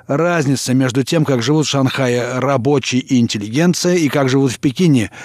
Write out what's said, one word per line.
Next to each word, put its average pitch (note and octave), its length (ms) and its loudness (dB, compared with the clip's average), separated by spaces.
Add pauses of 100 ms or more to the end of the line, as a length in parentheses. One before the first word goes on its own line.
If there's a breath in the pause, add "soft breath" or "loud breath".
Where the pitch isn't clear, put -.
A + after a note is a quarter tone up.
разница C#3+ 640 0
между C3 300 0
тем, D#3+ 220 0
как B2+ 180 0
живут D3 240 0
в - 40 -4
Шанхае B2+ 680 -2
рабочие C3 640 0
и C3 160 0
интеллигенция, C#3+ 760 0
и D#3 120 0
как C#3 200 0
живут C3+ 240 2
в - 60 -12
Пекине C#3 520 2 (140)